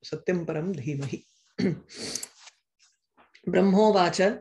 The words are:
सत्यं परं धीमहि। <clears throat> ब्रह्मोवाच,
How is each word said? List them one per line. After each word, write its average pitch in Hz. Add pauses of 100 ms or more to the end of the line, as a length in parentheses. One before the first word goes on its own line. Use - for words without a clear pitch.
सत्यं 170
परं 160
धीमहि। 139 (340)
<clears throat> - (1200)
ब्रह्मोवाच, 190 (180)